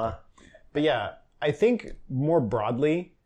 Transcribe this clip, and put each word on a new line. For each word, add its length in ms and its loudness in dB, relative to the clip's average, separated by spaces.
something. 100 -12
But 100 0
yeah, 280 2
I 120 2
think 340 2
more 320 2
broadly 760 0